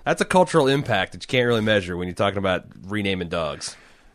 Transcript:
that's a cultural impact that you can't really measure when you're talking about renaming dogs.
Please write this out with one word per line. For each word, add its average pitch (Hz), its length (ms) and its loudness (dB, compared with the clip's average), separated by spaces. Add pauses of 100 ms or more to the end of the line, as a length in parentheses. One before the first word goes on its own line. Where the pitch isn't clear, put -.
that's 160 160 0
a 202 40 0
cultural 170 440 4
impact 117 460 0
that 90 100 -14
you - 20 -12
can't 123 220 2
really 113 140 2
measure 98 340 2
when 90 100 -4
you're 90 80 -6
talking 101 240 0
about 95 280 0 (180)
renaming 95 440 -2
dogs. 78 460 -6 (400)